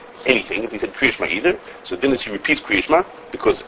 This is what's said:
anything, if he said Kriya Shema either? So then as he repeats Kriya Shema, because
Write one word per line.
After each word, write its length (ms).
anything, 360
if 80
he 60
said 160
Kriya 200
Shema 180
either? 280
So 120
then 160
as 80
he 100
repeats 300
Kriya 220
Shema, 200
because 360